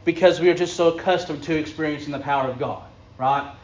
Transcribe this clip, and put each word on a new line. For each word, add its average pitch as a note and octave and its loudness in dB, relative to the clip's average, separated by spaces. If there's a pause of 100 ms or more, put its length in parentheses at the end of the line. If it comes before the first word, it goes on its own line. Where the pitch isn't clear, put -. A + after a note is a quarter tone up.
because F3 4
we F3 4
are E3+ 6
just F3 -2
so E3 4
accustomed E3+ -2
to D#3+ -2
experiencing D3+ -6
the C#3 -6
power C#3 -2
of B2 -6
God, A2+ -6 (340)
right? C#3 -2